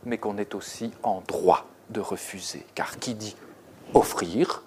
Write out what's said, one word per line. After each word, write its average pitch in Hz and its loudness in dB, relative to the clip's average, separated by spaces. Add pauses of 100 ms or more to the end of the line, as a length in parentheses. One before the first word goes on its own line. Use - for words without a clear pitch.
mais 117 -4
qu'on 104 -2
est 104 -4
aussi 110 -6
en 95 0
droit 85 6 (240)
de 110 -4
refuser. 92 -6 (120)
Car - -4
qui 123 -4
dit 107 -10 (600)
offrir - 4